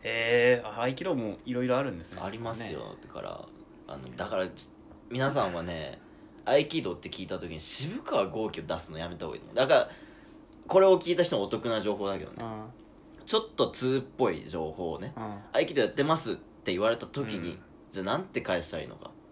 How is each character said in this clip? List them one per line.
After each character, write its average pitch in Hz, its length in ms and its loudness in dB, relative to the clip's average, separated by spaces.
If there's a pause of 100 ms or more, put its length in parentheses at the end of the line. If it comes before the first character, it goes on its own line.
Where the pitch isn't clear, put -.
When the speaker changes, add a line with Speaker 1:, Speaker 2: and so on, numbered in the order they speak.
Speaker 1:
へ 120 600 6
ー、 110 40 -6
あ、 107 160 -4
合 131 100 0
気 175 120 -6
道 180 100 2
も 107 300 -2
い 123 80 -4
ろ 123 100 0
い 127 40 0
ろ 123 100 4
あ 139 60 2
る 131 80 -2
ん 90 60 -8
で 82 60 -12
す - 100 -16
ね。 - 80 -10
Speaker 2:
あ 95 80 -6
り 110 80 -10
ま 113 160 -6
す 110 160 -8
よ。 76 100 -6
Speaker 1:
ね。 52 180 -12 (100)
Speaker 2:
だ - 60 -18
か 57 80 -10
ら、 50 200 -8 (460)
あ 71 100 -10
の、 64 200 -14
だ 90 80 -4
か 110 100 -4
ら、 92 140 2
ち-、 - 180 -14 (420)
皆 131 220 2
さ 135 140 2
ん 90 80 -2
は 85 100 -4
ね、 80 380 -8 (440)
合 151 200 6
気 160 160 -2
道 90 120 -4
っ - 60 -8
て - 100 -12
聞 - 140 -10
い - 40 -10
た 92 120 -6
時 85 140 -8
に、 80 60 -10
渋 170 440 -6
川 101 240 2
豪 107 220 -4
輝 - 120 -10
を - 40 -10
出 80 140 -4
す 82 120 -14
の 78 60 -10
や 82 100 -6
め 87 80 -10
た 85 100 -8
方 76 60 -6
が - 60 -8
い - 20 -12
い - 20 -18
と - 40 -20
思 - 80 -18
う。 - 20 -4
だ 127 100 4
か 143 80 6
ら、 127 160 6 (800)
こ 190 140 8
れ 190 40 10
を 185 140 10
聞 175 140 0
い - 20 2
た 175 80 4
人 135 140 0
は 101 40 2
お 98 60 0
得 113 220 -4
な 110 120 2
情 101 140 0
報 101 120 -2
だ 98 120 -2
け 95 60 -8
ど 95 60 -14
ね。 - 80 -16
Speaker 1:
う 113 60 -6 (760)
ん。 - 20 -18
Speaker 2:
ち - 100 0
ょ 220 40 6
っ 220 160 -6
と 117 160 2
通 127 340 0
っ - 20 -18 (100)
ぽ 120 120 4
い 80 180 -4
情 80 260 -4
報 87 180 -4
を 78 80 -6
ね、 95 160 -10
Speaker 1:
う - 60 -10
ん。 104 160 -8 (160)
Speaker 2:
合 151 120 6
気 - 80 -8
道 139 80 4
や 107 60 6
っ - 40 0
て 139 120 2
ま 160 140 4
す 117 160 -4
っ - 20 -4
て - 380 -6
言 90 80 0
わ 110 80 4
れ 117 80 2
た - 100 -10
時 110 320 -4
に、 85 120 -6
Speaker 1:
う - 20 -8
ん。 - 60 -12 (320)
Speaker 2:
じ 98 100 -6
ゃ - 20 -2
あ - 20 -2
な 113 120 0
ん 185 80 -4
て - 160 -4
返 90 200 0
し - 80 -10
た 85 80 -6
ら 76 60 -6
い - 20 -10
い 62 40 -14
の - 60 -16
か。 - 140 -16 (220)